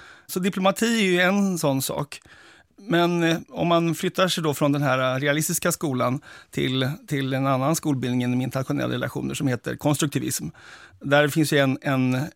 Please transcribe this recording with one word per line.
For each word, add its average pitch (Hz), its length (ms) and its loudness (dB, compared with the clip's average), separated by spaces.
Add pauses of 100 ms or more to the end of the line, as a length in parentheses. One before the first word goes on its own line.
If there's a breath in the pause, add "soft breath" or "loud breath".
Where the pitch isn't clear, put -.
(260 loud breath)
Så - 140 -4
diplomati 196 600 0
är 208 40 4
ju 180 160 4
en 190 380 2
sån 135 240 0
sak. - 380 -6 (580 loud breath)
Men, 175 440 2
eh, 165 160 2 (100)
om 170 200 -2
man 170 260 2
flyttar 180 340 0
sig 170 140 -2
då 151 120 0
från 143 180 2
den 143 100 0
här 131 380 2
realistiska 156 520 0
skolan 131 480 -2 (300 loud breath)
till, 131 400 -2 (180)
till 135 260 -2
en 135 120 0
annan 135 300 2
skolbildning 127 460 0
inom 123 180 0
internationella 131 540 -2
relationer 131 400 -4
som 139 120 -2
heter 123 300 -4
konstruktivism. 143 720 -2 (520 loud breath)
Där 147 280 4
finns 147 240 0
ju 151 60 4
en, 135 240 2
en, 127 380 0 (160)